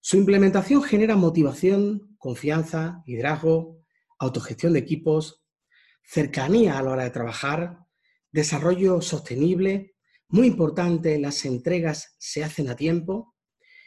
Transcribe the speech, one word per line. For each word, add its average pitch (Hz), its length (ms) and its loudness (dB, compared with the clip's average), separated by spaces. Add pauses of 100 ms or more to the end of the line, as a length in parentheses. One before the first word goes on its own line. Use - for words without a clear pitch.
Su - 160 0
implementación 196 640 4
genera 220 340 2
motivación, 185 1000 2
confianza, 160 880 -4
liderazgo, 156 760 -2 (340)
autogestión 131 540 -2
de 147 80 4
equipos, 156 640 -4 (580)
cercanía 147 760 0
a 135 40 -2
la 131 80 -2
hora 131 140 -2
de 123 60 -4
trabajar, 139 680 -6 (520)
desarrollo 170 680 0
sostenible, 180 960 -2 (320)
muy 233 200 6
importante, 165 680 0
las 143 260 -4
entregas 156 760 -4
se - 240 -8
hacen 156 260 -6
a 120 80 -8
tiempo 170 600 -4 (500)